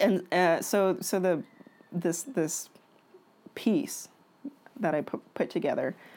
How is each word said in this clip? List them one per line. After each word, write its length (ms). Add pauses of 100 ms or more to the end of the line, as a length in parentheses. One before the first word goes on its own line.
And, 320
uh, 280
so, 400
so 200
the, 220 (500)
this, 300
this 460 (840)
piece 540 (720)
that 140
I 80
pu-, 200 (120)
put 160
together, 440 (220)